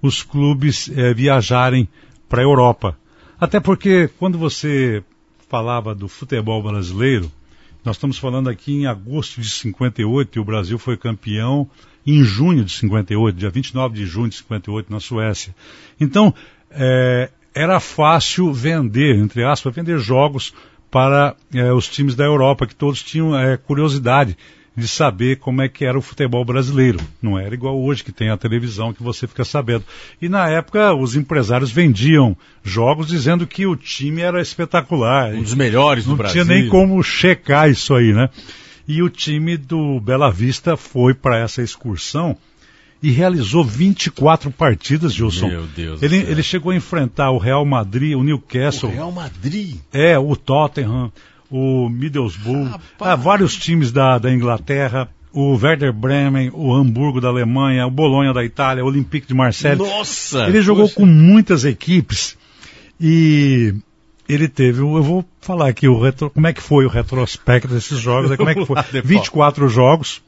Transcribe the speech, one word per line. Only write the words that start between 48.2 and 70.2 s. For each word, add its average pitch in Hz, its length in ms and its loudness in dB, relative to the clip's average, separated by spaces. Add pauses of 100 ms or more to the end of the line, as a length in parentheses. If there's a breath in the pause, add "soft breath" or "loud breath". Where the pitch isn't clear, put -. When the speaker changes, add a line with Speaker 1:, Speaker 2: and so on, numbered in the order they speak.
Speaker 1:
Newcastle. 135 680 -2
Speaker 2:
O 92 60 -6
Real 160 180 -8
Madrid? 151 640 -10 (160)
Speaker 1:
É, 156 260 4
o 139 180 0
Tottenham, 127 760 -2 (380 soft breath)
o 131 380 0
Middlesbrough. 123 800 -4
Speaker 2:
Rapaz. 117 140 -12 (180 loud breath)
Speaker 1:
Ah, 185 160 0
vários 180 400 2
times 160 340 0
da, 131 280 2
da 123 140 0
Inglaterra, 123 760 -2 (240)
o 139 240 0
Werder 139 360 0
Bremen, 135 600 0
o 135 200 -2
Hamburgo 131 480 2
da 123 60 -2
Alemanha, 127 600 0
o 127 40 -4
Bolonha 135 420 2
da 120 120 -2
Itália, 131 400 -2
o - 20 0
Olympique 139 400 -2
de 131 80 -4
Marseille. 131 420 2
Speaker 2:
Nossa! 196 680 -4
Speaker 1:
Ele 202 160 4
jogou 202 220 4
Speaker 2:
Poxa. 208 100 0
Speaker 1:
com 196 120 6
muitas 170 580 8
equipes 139 760 -2 (600 loud breath)
e 147 760 4 (540)
ele 147 180 0
teve 127 340 0
o, 147 160 0
eu 160 60 4
vou 175 220 0 (160)
falar 165 280 -2
aqui 131 200 2
o 123 120 4
retro-, 135 300 0
como 156 160 2
é 165 60 2
que - 100 -10
foi 139 220 4
o 131 40 2
retrospecto 123 800 0
desses 123 320 -4
jogos, 123 320 0
né? 135 60 -2
Como 156 140 2
é 156 40 2
que 190 100 -2
foi? 139 120 -2
Speaker 2:
<laughs> - 0 -
Vamos 143 160 -4
lá, - 0 -
De 131 100 -2
Paula. 127 60 -2
Speaker 1:
Vinte 196 180 4
e - 60 -8
quatro 147 360 2
jogos 127 600 2